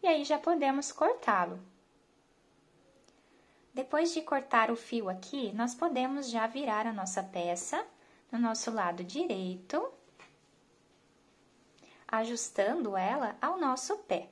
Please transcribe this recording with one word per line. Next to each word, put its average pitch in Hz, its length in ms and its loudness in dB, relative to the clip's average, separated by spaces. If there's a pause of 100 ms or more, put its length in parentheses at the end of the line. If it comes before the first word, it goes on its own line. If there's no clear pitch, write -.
E 392 40 2
aí, 311 180 4
já 302 120 2
podemos 285 540 2
cortá-lo. 202 680 2 (2000)
Depois 302 400 2
de 320 80 -2
cortar 262 480 2
o 233 80 2
fio 226 320 -4
aqui, 196 440 -4
nós 233 240 -2
podemos 269 520 0
já 226 200 0
virar 233 400 -2
a 226 40 -4
nossa 190 300 -4
peça 175 640 -4 (460)
no 233 60 -2
nosso 226 340 0
lado 180 320 0
direito, 233 840 -2 (2250)
ajustando 226 880 0
ela 220 440 0
ao 320 160 0
nosso 285 420 0
pé. - 340 -2